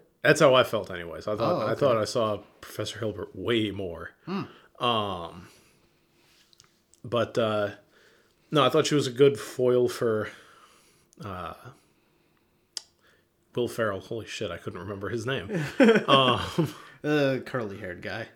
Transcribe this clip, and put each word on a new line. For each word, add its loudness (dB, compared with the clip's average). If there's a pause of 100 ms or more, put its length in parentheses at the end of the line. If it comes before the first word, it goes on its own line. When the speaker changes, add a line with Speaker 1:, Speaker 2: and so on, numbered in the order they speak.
(220)
Speaker 1:
that's 4
how 8
I 8
felt -4
anyways. -10
I -2
thought, 0 (100)
Speaker 2:
Oh, -2
Speaker 1:
I 0
Speaker 2:
okay. -4
Speaker 1:
thought 4
I 0
saw -2 (220)
Professor -10
Hilbert -6
way 0
more. -10 (140)
Speaker 2:
Hmm. -6 (380)
Speaker 1:
Um, -2 (1600)
but, -2
uh, 0 (840)
no, 6
I 6
thought 4
she 0
was 2
a -6
good 6
foil 2
for, -2 (960)
uh, -10 (2000)
Will 0
Ferrell. -2
Holy -8
shit, -6
I -8
couldn't -10
remember -8
his -4
name. -6 (280)
Speaker 2:
<laughs> 6
Speaker 1:
Um, 2 (300)
Speaker 2:
The 2
curly-haired -8
guy. -8